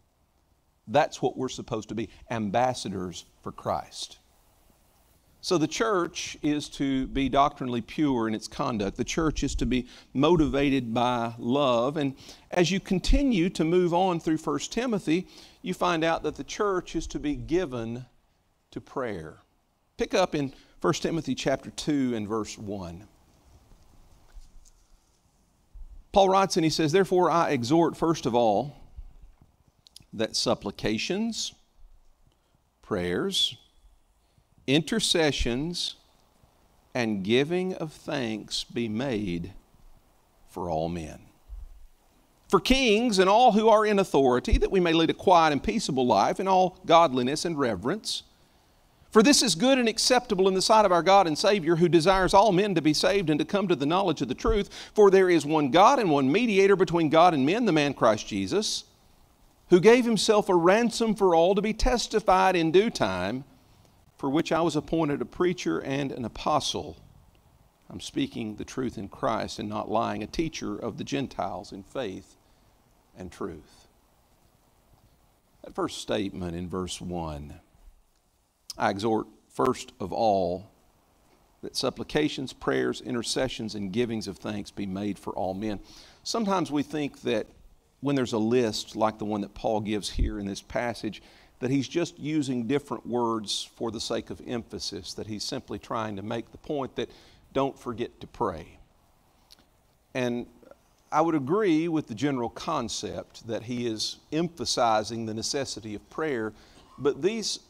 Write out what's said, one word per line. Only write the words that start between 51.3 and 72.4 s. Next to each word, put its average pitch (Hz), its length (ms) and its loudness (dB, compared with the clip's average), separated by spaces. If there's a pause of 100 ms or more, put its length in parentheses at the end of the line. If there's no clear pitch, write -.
Savior, 185 400 2
who 170 120 6
desires 175 440 4
all 208 200 6
men 196 220 2
to 160 80 0
be 151 120 4
saved 190 340 2
and 151 120 2
to 160 40 -2
come 196 240 -2
to 175 80 2
the 139 100 -2
knowledge 170 360 0
of 127 60 -2
the 127 60 -4
truth. 208 360 0 (240)
For 202 160 8
there 190 180 8
is 165 160 4
one 147 280 0
God 214 260 8
and 202 120 2
one 139 200 4
mediator 196 460 4
between 170 340 2
God 165 240 8
and 131 100 2
men, 208 200 2
the 196 80 2
man 147 200 2
Christ 110 360 2
Jesus, 110 560 -2 (840)
who 180 120 8
gave 226 240 8
himself 208 440 2
a 196 60 4
ransom 214 600 4
for 185 200 4
all 170 200 6
to 202 80 0
be 214 120 -2
testified 202 840 2
in 165 140 2
due 202 200 6
time, 101 540 -2 (720)
for 139 140 -4
which 156 220 0
I 160 80 2
was 165 160 0
appointed 156 440 -2
a 120 60 -6
preacher 175 540 -2
and 135 320 -4
an 123 120 -8
apostle. - 720 -4 (920)
I'm 92 100 -14
speaking 117 560 -6
the - 80 -12
truth 127 320 -8
in 98 120 -10
Christ 104 500 -4
and 104 100 -8
not 107 220 -8
lying, 107 320 -2
a 104 60 -8
teacher 110 500 -6
of 120 200 -8
the - 60 -8
Gentiles 101 680 -8
in 98 100 -14
faith 98 540 -12 (800)